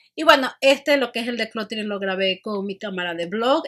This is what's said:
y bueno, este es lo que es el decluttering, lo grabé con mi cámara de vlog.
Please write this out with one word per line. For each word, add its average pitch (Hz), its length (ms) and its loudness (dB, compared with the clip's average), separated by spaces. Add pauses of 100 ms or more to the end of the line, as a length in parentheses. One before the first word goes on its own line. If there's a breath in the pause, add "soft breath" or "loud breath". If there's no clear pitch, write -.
(160 soft breath)
y 302 80 -4
bueno, 285 260 6 (120)
este 277 320 4
es 285 60 4
lo 254 120 -2
que - 80 -8
es 233 80 -6
el 240 100 -6
decluttering, 220 500 -6
lo 202 120 -4
grabé 190 420 -2
con 202 240 -6
mi 196 120 -8
cámara 180 360 -6
de 170 140 -6
vlog. 240 400 0